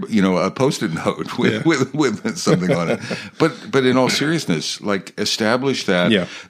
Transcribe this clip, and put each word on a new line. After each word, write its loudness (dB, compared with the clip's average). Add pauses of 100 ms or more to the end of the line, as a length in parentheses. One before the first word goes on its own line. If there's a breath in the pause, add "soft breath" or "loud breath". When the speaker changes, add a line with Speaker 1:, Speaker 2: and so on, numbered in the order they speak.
Speaker 1:
you 2
know, 4
a 0
Post-it 0
note -4
<laughs> -
with, 2
Speaker 2:
Yeah. -4
Speaker 1:
with, 0
with -2
something 2
on 0
it? -2
Speaker 2:
<laughs> -10
Speaker 1:
But, 2 (180)
but 4
in 4
all 4
seriousness, -2
like, -4
establish 0
that. 4
Speaker 2:
Yeah. 2 (240 loud breath)